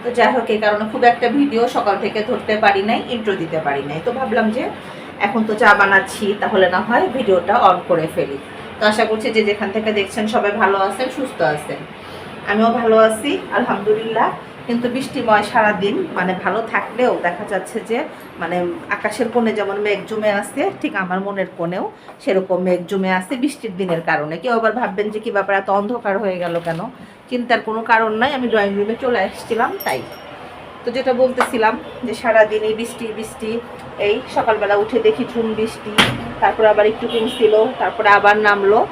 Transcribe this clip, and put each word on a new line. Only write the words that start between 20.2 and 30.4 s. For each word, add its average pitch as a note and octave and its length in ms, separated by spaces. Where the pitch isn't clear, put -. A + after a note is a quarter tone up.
আছে, C4 400
ঠিক G#3+ 140
আমার F#3 240
মনের G3 260
কোণেও F#3 340
সেরকম F#3+ 420
মেঘ F3+ 260
জমে F#3+ 240
আছে F#3 240
বৃষ্টির A#3+ 420
দিনের F3 240
কারণে। D#3+ 360
কেউ A#3+ 160
আবার A3 180
ভাববেন G#3 380
যে, G#3+ 100
"কি A3 120
ব্যাপার, G3 240
এত G3 140
অন্ধকার G3+ 480
হয়ে G3 200
গেল E3+ 220
কেন?" E3 200
চিন্তার A#3+ 320
কোনো A3 200
কারণ A3+ 300
নাই, A#3+ 220
আমি B3 140
ড্রয়িং G3+ 280
রুমে G#3 260
চলে B3 180
আসছিলাম A#3 640
তাই। - 180